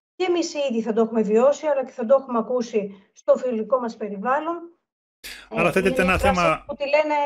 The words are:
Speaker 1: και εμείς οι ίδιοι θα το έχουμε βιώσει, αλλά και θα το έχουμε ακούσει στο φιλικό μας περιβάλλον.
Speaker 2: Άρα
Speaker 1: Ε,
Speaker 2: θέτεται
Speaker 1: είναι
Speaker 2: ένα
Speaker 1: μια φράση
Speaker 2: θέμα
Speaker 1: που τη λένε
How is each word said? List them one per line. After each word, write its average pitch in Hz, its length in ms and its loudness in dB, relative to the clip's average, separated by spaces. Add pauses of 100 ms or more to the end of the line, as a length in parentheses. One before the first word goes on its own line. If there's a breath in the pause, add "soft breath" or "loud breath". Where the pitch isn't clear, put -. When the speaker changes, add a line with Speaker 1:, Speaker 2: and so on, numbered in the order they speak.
(160)
Speaker 1:
και 359 140 -2
εμείς 339 240 0
οι 302 60 -4 (100)
ίδιοι 226 120 -2
θα 226 120 -4
το 226 80 2
έχουμε 226 200 0
βιώσει, 240 460 2
αλλά 269 180 0
και - 60 -14
θα 247 140 -8
το 269 140 6
έχουμε 254 180 -4
ακούσει 220 760 -4
στο - 240 2
φιλικό 247 420 -2
μας 233 180 -6
περιβάλλον. 277 800 -4 (720 loud breath)
Speaker 2:
Άρα 170 180 0
Speaker 1:
Ε, 165 40 2
Speaker 2:
θέτεται 190 300 0
Speaker 1:
είναι 185 100 2
Speaker 2:
ένα 180 100 2
Speaker 1:
μια 196 120 4
φράση 180 80 0
Speaker 2:
θέμα 160 260 2
Speaker 1:
που 285 80 -8
τη - 140 -8
λένε 302 260 2 (100)